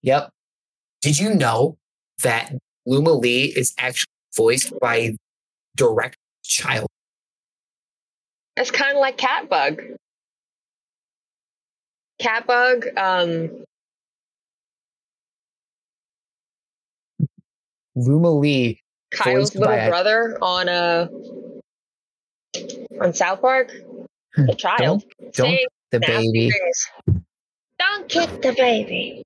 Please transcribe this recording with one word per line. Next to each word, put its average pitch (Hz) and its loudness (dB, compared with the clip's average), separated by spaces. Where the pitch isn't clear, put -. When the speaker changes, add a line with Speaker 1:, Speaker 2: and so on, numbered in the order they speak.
Speaker 1:
Yep. 135 0
Did 147 2
you 208 0
know 127 2
that 120 -2
Luma 147 4
Lee 123 2
is 131 -2
actually 123 -4
voiced 117 2
by 117 0
direct 135 0
child? - -4
Speaker 2:
It's 247 -2
kinda 285 0
like 269 0
Catbug. 165 -2
Catbug, 240 2
um, 175 -2
Speaker 1:
Luma 143 2
Lee, 143 2
Speaker 2:
Kyle's - 2
Speaker 1:
voiced 190 0
by - 4
Speaker 2:
little 214 0
Speaker 1:
a 185 2
Speaker 2:
brother 214 2
on, 180 0
uh, 175 0
on 175 0
South 185 -2
Park. 254 2
Speaker 1:
Hmm. 147 4
Speaker 2:
The 127 2
child. - -2
Speaker 1:
Don't, - -2
don't 127 2
Speaker 2:
Saying 262 2
Speaker 1:
the 120 2
Speaker 2:
nasty 113 0
Speaker 1:
baby. 113 2
Speaker 2:
things. - -2
Don't 392 -2
kick 330 -2
the 254 2
baby. 240 0